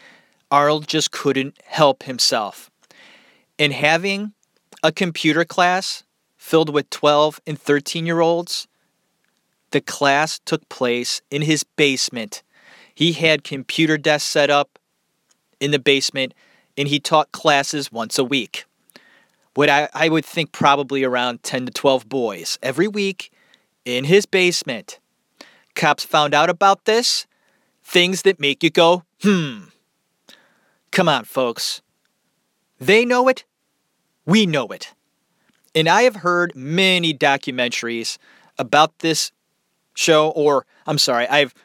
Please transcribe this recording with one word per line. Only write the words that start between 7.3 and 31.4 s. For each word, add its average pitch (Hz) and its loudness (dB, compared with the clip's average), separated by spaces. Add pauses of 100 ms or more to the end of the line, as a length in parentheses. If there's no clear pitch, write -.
and 151 -10
thirteen-year-olds, 165 -2 (1080)
the 143 0
class 143 -2
took - -6
place 123 -4
in 143 -6
his 151 -2
basement. 127 -4 (520)
He 170 0
had 156 -2
computer 156 -2
desks 151 -2
set 143 2
up 143 -2 (800)
in 143 -4
the 143 0
basement, 135 -2 (440)
and 143 -4
he 143 -2
taught 156 0
classes 143 0
once 113 -6
a 139 2
week. 123 -6 (920)
What 147 4
I, 143 2
I 160 0
would 160 0
think - -8
probably 139 0
around 123 -2
ten 127 -6
to 123 -8
twelve 131 0
boys 107 -6
every 135 -2
week 196 -6 (540)
in 123 -4
his 190 4
basement. 175 -2 (720)
Cops 151 0
found 147 0
out 156 4
about 196 0
this, 226 0 (580)
things 180 0
that 190 2
make 143 -2
you 165 2
go, 170 4 (200)
"Hmm." 143 0 (1200)
Come 175 0
on, 127 0
folks. - -6 (960)